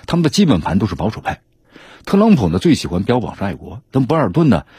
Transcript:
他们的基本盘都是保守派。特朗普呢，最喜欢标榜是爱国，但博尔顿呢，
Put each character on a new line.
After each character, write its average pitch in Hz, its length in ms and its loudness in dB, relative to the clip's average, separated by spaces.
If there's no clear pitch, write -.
他 - 100 -4
们 170 80 2
的 151 60 2
基 208 160 2
本 107 160 2
盘 170 180 0
都 113 80 0
是 - 80 -4
保 82 140 -4
守 - 100 -10
派。 - 220 -8
特 - 120 0
朗 208 180 6
普 113 120 2
呢， 85 120 0
最 160 160 4
喜 - 120 -6
欢 90 160 -4
标 123 160 0
榜 - 160 -10
是 - 80 -8
爱 98 120 -6
国， 101 260 -16
但 135 140 0
博 143 100 0
尔 131 160 0
顿 156 160 2
呢， 92 180 2